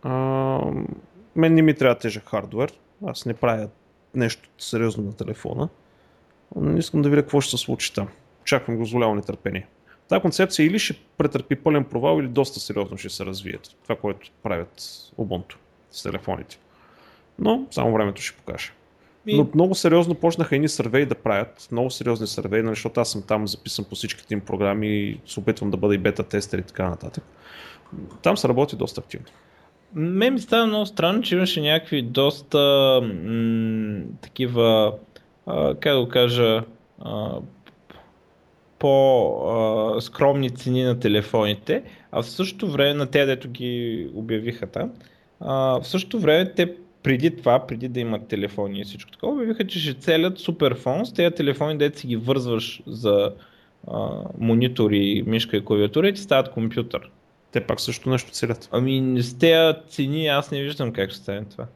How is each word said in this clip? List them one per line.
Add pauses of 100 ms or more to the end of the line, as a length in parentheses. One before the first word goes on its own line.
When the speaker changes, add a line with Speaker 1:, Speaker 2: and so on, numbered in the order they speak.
Speaker 1:
А, (1300)
мен
не
ми
трябва
тежък
хардуер. (340)
Аз
не
правя (460)
нещо (100)
сериозно
на
телефона. (880)
Но
искам
да
видя
какво
ще
се
случи
там. (340)
Очаквам
го
с
голямо
нетърпение. (420)
Та
концепция
или
ще (240)
претърпи
пълен
провал,
или
доста
сериозно
ще
се
развие (260)
това,
което (140)
правят (380)
Ubuntu (360)
с
телефоните. (800)
Но
само
времето
ще
покаже. (540)
Speaker 2:
Ми
Speaker 1:
Но
много
сериозно
почнаха
едни
сървеи
да
правят,
много
сериозни
сървеи,
нали,
защото
аз
съм
там
записан
по
всичките
им
програми
и
се
опитвам
да
бъда
и
бета
тестър
и
така
нататък. (1000)
Там
се
работи
доста
активно. (680)
Speaker 2:
Мен
ми
става
много
странно,
че
имаше
някакви
доста, (460)
м, (200)
такива, (520)
а,
как
да
го
кажа, (360)
а, (1500)
по, (680)
а,
скромни
цени
на
телефоните, (300)
а
в
същото
време
на
те,
дето
ги
обявиха
там, (500)
а, (260)
в
същото
време
те (280)
преди
това,
преди
да
имат
телефони
и
всичко
такова,
обявиха,
че
ще
целят
супер
фон
с
тези
телефони,
дето
си
ги
вързваш
за, (540)
а, (300)
монитори,
мишка
и
клавиатура
и
ти
стават
компютър. (420)
Speaker 1:
Те
пак
също
нещо
целят.
Speaker 2:
Ами
с
тези (160)
цени
аз
не
виждам
как
ще
стане
това.